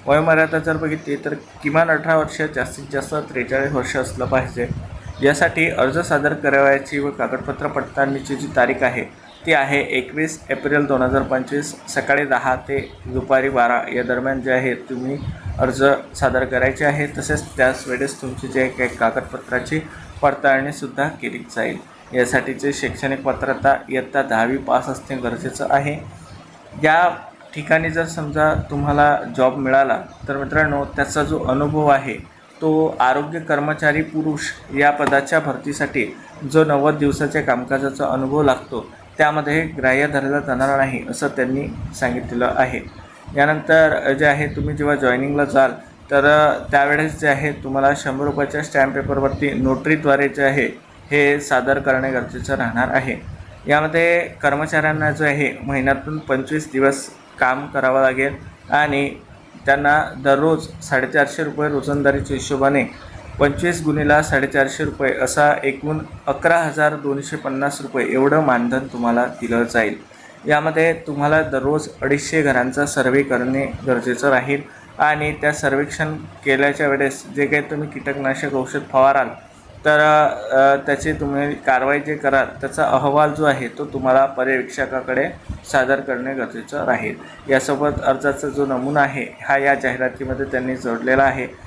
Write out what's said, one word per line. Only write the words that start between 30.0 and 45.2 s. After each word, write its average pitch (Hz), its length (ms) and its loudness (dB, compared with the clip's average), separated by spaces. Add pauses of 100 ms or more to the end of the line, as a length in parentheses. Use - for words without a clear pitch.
तर 139 80 -4
मित्रांनो, 143 480 0
त्याचा 143 400 -2
जो 156 200 -2
अनुभव 147 420 0
आहे 135 520 0 (220)
तो 160 400 2
आरोग्य 147 400 0
कर्मचारी 151 640 0
पुरुष 156 380 -4 (380)
या 143 120 6
पदाच्या 143 500 2
भरतीसाठी 139 760 -4 (360)
जो 156 120 6
नव्वद 147 300 4
दिवसाच्या 143 480 0
कामकाजाचा 135 640 0
अनुभव 135 360 0
लागतो 127 500 -2 (260)
त्यामध्ये 151 440 2 (160)
ग्राह्य 131 280 4
धरला 143 340 0
जाणार 135 360 0
नाही 135 340 0
असं 139 180 -2
त्यांनी 135 380 -2 (340)
सांगितलेलं 123 560 -2
आहे. 127 240 0 (560)
यानंतर 151 760 4
जे 147 140 2
आहे 147 200 2
तुम्ही 147 300 -4
जेव्हा 147 180 2
जॉईनिंगला 139 500 2